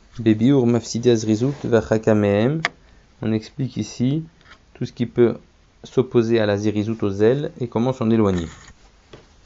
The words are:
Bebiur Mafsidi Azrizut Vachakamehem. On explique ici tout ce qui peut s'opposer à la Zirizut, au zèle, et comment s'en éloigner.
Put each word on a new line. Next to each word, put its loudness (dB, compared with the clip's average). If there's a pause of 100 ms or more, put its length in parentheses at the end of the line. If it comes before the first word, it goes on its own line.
(200)
Bebiur 2
Mafsidi 0
Azrizut 0
Vachakamehem. 2 (600)
On -2
explique -6
ici -4 (500)
tout -8
ce -14
qui -4
peut 2 (480)
s'opposer 0
à 2
la 2
Zirizut, -2
au 0
zèle, 0
et -6
comment -2
s'en -4
éloigner. 2 (1000)